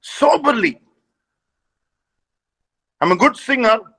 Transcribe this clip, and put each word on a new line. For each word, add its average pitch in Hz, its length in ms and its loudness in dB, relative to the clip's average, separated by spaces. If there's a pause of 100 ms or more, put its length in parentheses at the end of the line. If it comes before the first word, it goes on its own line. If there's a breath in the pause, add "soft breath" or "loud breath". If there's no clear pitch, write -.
soberly. 269 800 -2 (2250)
I'm 165 120 2
a 185 40 2
good 277 200 2
singer 233 440 0 (180)